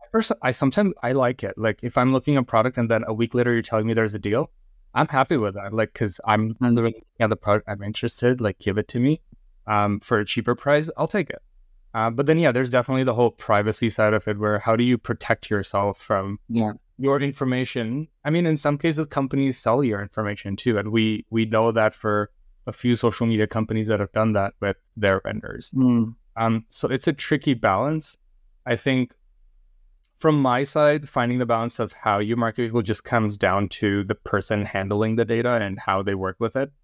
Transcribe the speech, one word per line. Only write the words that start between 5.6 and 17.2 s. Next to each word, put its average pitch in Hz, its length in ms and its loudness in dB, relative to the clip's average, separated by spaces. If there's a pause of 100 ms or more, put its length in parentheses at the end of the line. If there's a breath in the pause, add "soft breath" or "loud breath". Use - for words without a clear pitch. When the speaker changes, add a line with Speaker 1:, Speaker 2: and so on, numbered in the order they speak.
Speaker 1:
Like, 110 200 -2
'cause 104 320 -4
I'm 110 300 2
Speaker 2:
Mm. 123 200 2
Speaker 1:
literally 113 200 2
looking - 100 -20 (160)
at 110 80 4
the - 80 0
product, 104 320 0
I'm 104 140 -8
interested, 123 580 -2
like, 104 180 -2
give 98 180 -2
it 104 120 -2
to 120 100 -4
me, 139 220 2 (460)
um, 104 340 0
for 113 180 0
a 104 60 -2
cheaper 120 300 -2
price, 147 420 2
I'll 151 100 -2
take 190 220 -2
it. - 120 -12 (520)
Uh, 113 160 0
but 127 160 -2
then, 160 140 4
yeah, 151 120 4
there's 127 180 0
definitely 131 340 0
the 123 100 2
whole 117 180 4
privacy 107 580 0
side 107 240 2
of 107 140 0
it, 104 120 -2
where 107 200 0
how 113 160 2
do 120 80 2
you 123 140 4
protect - 520 -4
yourself 101 500 -2
from 101 400 -4 (100)
Speaker 2:
Yeah. 113 240 0 (240)
Speaker 1:
your 139 240 0